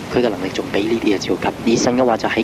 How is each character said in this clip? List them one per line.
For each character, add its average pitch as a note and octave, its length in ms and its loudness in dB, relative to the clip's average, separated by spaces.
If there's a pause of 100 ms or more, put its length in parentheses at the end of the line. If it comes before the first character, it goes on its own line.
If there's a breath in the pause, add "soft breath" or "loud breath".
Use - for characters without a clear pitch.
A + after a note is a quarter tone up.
(120)
佢 - 60 0
嘅 B2 60 4
能 A2+ 100 0 (100)
力 F#2+ 80 -4
仲 F#2+ 220 -4
比 G2 80 0
呢 A2+ 180 0
啲 G#2 160 2
嘢 - 40 -2
超 - 160 -2
級。 F#2 360 -2
而 A2+ 60 4
神 B2 180 2
嘅 B2+ 80 4
話 A#2+ 140 4
就 A2+ 100 -4
喺 A2 160 0